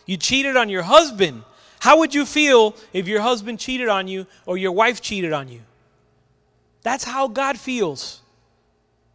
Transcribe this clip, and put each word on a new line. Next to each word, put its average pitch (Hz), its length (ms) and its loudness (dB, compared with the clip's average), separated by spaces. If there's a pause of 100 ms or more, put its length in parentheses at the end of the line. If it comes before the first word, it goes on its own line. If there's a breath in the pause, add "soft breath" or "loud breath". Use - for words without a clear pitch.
you 185 140 -6
cheated 269 360 0
on 240 140 4
your 190 140 -4
husband. 190 600 4 (360 loud breath)
How 285 180 6
would 320 160 0
you 285 120 0
feel 254 480 4 (180 loud breath)
if 185 160 -6
your 208 140 -2
husband 226 380 -2
cheated 254 280 -6
on 190 200 -2
you 190 180 -10 (180 loud breath)
or 180 140 -4
your 190 140 -2
wife 220 280 0
cheated 185 320 -6
on 139 160 -6
you? 120 140 -20 (1200)
That's 247 220 -4
how 269 240 -4
God 269 300 -4
feels. 202 640 -6 (960)